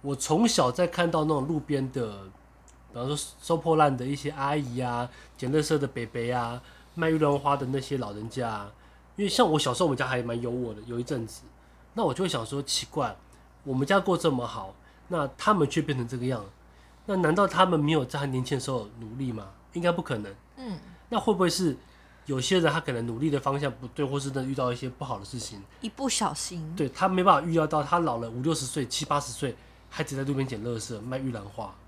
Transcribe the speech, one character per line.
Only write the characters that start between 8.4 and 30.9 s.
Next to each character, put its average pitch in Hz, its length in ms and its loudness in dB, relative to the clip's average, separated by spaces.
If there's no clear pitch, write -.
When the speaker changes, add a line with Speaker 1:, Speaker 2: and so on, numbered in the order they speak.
Speaker 1:
啊， 104 220 -8
因 202 80 -2
为 196 60 0
像 226 200 6
我 156 80 4
小 135 160 2
时 117 60 -4
候 185 60 6
我 156 40 4
们 127 80 0
家 131 80 0
还 127 160 0
蛮 117 200 -4
有 120 80 -4
我 120 240 -4
的， 107 120 -12
有 120 140 -6
一 120 40 -4
阵 123 220 -4
子， - 160 -16
那 208 100 0
我 143 100 2
就 180 100 -2
会 180 60 0
想 117 160 -2
说 139 160 -6
奇 - 280 -4
怪， 120 260 -2
我 135 100 -4
们 131 120 2
家 196 140 4
过 185 180 2
这 160 140 4
么 123 160 -2
好， - 260 -10
那 151 280 -2
他 214 160 4
们 160 160 4
却 165 120 0
变 139 160 -2
成 120 100 -4
这 127 100 -8
个 120 80 -4
样， 117 200 -4
那 202 120 0
难 170 180 4
道 202 120 6
他 185 180 6
们 170 140 4
没 147 120 2
有 147 140 4
在 143 140 -6
他 143 60 -2
年 127 180 -2
轻 135 140 -2
的 127 60 -4
时 139 80 -4
候 113 160 -4
努 113 160 -12
力 131 160 -4
吗？ 104 160 -10
应 170 80 -4
该 175 100 4
不 175 100 -2
可 127 160 -4
能。 101 160 -10
Speaker 2:
嗯。 233 200 -8
Speaker 1:
那 226 100 0
会 - 120 2
不 180 80 2
会 180 100 6
是 160 280 2
有 131 160 -2
些 185 180 4
人 156 140 4
他 160 60 2
可 147 120 -4
能 117 140 -2
努 117 140 -4
力 156 100 2
的 143 100 2
方 139 200 0
向 143 120 -2
不 123 180 -12
对， 151 140 -2
或 139 160 0
是 135 120 -4
真 131 120 -2
的 131 60 -4
遇 135 60 -2
到 127 180 0
一 - 20 -2
些 127 140 -8
不 135 160 -10
好 117 140 -6
的 101 40 -12
事 123 140 -10
情， 107 240 -10
Speaker 2:
一 220 80 -6
不 269 200 -4
小 170 240 0
心。 165 420 -8
Speaker 1:
对， 143 140 0
他 185 180 0
没 185 160 4
办 185 120 8
法 156 120 0
预 165 60 0
料 160 140 4
到 151 160 2
他 175 160 2
老 143 180 0
了 117 120 -4
五 120 120 -6
六 156 140 2
十 131 100 -4
岁、 123 220 -4
七 - 180 -4
八 147 140 2
十 131 120 -6
岁 131 240 -4
还 - 160 -6
只 139 140 -4
在 139 60 -2
路 139 100 0
边 135 140 0
捡 113 180 -8
垃 117 140 -4
圾、 107 220 -8